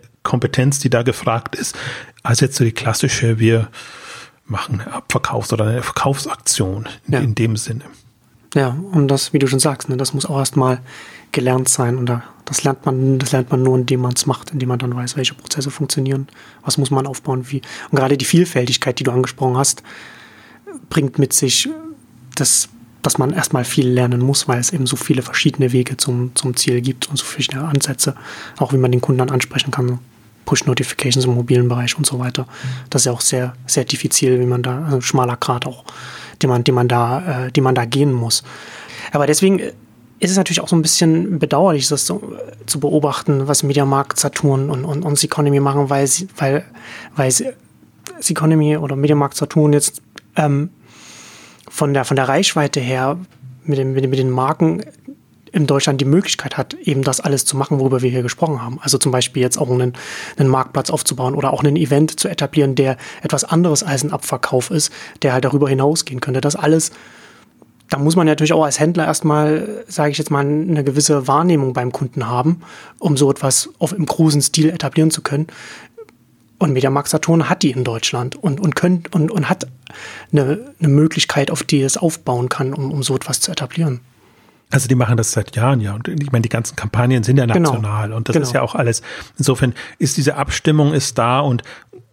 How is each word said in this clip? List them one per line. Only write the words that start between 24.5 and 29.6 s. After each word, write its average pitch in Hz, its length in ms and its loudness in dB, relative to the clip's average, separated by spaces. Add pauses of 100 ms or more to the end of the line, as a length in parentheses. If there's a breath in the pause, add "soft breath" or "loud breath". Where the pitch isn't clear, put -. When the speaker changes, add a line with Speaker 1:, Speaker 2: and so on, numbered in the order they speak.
Speaker 2:
es 120 140 -2
eben 135 120 -2
so 123 120 -2
viele 131 240 0
verschiedene 131 500 0
Wege 127 240 0
zum, 123 400 -2
zum 127 220 -4
Ziel 123 240 0
gibt 127 280 -4
und 143 80 -6
so - 60 -6
verschiedene - 400 -6
Ansätze, 143 520 -2 (420 loud breath)
auch 139 160 0
wie 135 40 4
man 127 140 4
den 123 80 4
Kunden 127 200 2
dann 127 120 2
ansprechen 131 400 -2